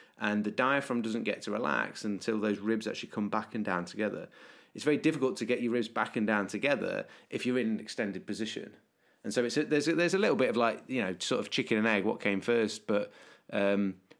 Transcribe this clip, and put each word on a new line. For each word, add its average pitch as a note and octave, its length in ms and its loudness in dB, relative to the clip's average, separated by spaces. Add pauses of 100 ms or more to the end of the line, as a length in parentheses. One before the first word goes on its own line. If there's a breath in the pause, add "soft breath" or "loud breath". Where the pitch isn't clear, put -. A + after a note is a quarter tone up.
(200 loud breath)
And G#2 240 2
the G#2 80 -2
diaphragm C3 500 2
doesn't A2 220 -2
get G#2 200 -2
to G#2 80 -4
relax A#2 520 -2
until G#2+ 360 -2
those G2+ 200 0
ribs G#2+ 260 0
actually - 240 -8
come G#2 200 -2
back G#2+ 260 -4
and G#2+ 100 -4
down F2+ 200 0
together. G2 420 -4 (480 loud breath)
It's - 80 -10
very D3 140 4
difficult C3 400 2
to A#2+ 80 -4
get A#2+ 160 0
your A#2 100 0
ribs A#2 160 0
back A2 300 -2
and G#2+ 100 0
down G#2 200 2
together G2+ 580 -2 (240 loud breath)
if - 160 -4
you're B2 120 0
in A2+ 120 0
an G#2+ 100 -2
extended G2 480 -6
position. G#2+ 440 -6 (520 soft breath)
And G#2+ 100 -4
so B2 100 2
it's A#2+ 140 -2
a, D3+ 60 4
there's D3 240 2
a, E3 60 4
there's E3+ 200 2
a F#3+ 60 4
little G3+ 160 4
bit A#2+ 140 4
of, G#2+ 80 0
like, A#2 300 2
you B2+ 140 -2
know, F#2 160 0
sort B2 220 0
of A2+ 100 -4
chicken A#2 280 0
and G#2+ 100 4
egg, G#2 180 4
what A2 140 0
came G2 220 0
first, A#2 440 0
but, G#2 260 0 (400 loud breath)
um, G2+ 440 2 (240)